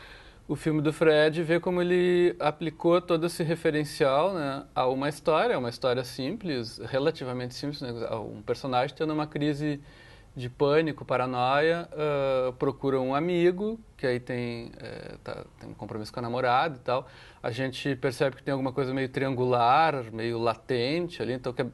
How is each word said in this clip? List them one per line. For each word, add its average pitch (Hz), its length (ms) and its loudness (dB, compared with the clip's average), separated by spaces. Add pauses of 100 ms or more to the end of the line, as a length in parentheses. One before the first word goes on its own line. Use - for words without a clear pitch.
(480)
o 151 80 -2
filme 156 260 0
do 151 100 2
Fred 156 480 6
e 175 40 0
ver 165 180 2
como 180 180 0
ele 175 600 4
aplicou 165 640 2
todo 170 260 0
esse 170 160 -4
referencial, 151 880 2
né, 143 400 -4
a 131 140 2
uma 131 220 0
história, 170 500 2
uma 123 100 -2
história 123 340 0
simples, 135 840 -6
relativamente 127 680 -2
simples, 147 280 -8
né? 127 80 -8 (200)
A 113 100 -4
um 110 220 -10
personagem 127 540 -2
tendo 156 180 -2
uma 151 140 -2
crise 147 520 -2 (560)
de 123 160 -8
pânico, 147 520 2
paranoia, 131 920 2
ah, 135 640 0
procura 135 420 0
um 131 140 -2
amigo, 180 640 2 (180)
que - 80 -4
aí 123 140 2
tem, 120 600 -6
é, - 440 -12
tá, - 200 -10 (160)
tem 110 80 -16
um 110 60 -14
compromisso 107 400 -10
com - 60 -6
a - 20 -4
namorada 127 540 2
e 123 40 -18
tal. 127 280 -2 (340)
A 127 80 -4
gente 131 460 -2
percebe 131 400 0
que - 80 -20
tem 143 80 -4
alguma 131 200 -2
coisa 131 220 -2
meio 135 160 -2
triangular, 127 1040 2
meio 117 240 -2
latente 127 840 -2
ali, 113 100 -2
então 127 180 -4
que 127 120 -2
é - 100 0